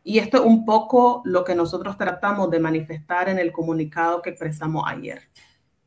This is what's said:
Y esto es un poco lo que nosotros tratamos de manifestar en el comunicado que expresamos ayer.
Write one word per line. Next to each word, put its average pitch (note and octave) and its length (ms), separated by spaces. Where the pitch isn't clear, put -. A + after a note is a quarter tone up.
Y G#3+ 180
esto A3+ 180
es - 80
un A3+ 180
poco A#3+ 600
lo F3+ 180
que F#3 120
nosotros F3 420
tratamos G3 540
de E3 100
manifestar D#3+ 640
en F#3+ 100
el E3+ 140
comunicado E3+ 720
que F3+ 80
expresamos D#3 580
ayer. - 360